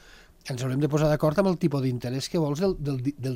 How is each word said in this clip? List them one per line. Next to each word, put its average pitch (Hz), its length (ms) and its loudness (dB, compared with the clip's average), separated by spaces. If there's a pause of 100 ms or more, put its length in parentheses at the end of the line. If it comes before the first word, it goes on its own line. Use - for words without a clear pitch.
(480)
ens 127 160 -6
haurem 131 160 0
de 147 80 2
posar 151 240 4
d'acord 151 300 2
amb 196 80 4
el 175 100 2
tipus 143 240 2
d'interès 127 480 -2
que 180 80 0
vols 147 240 0
del, 190 160 0
del 139 240 -4
di-, 143 160 -2
del 131 160 -4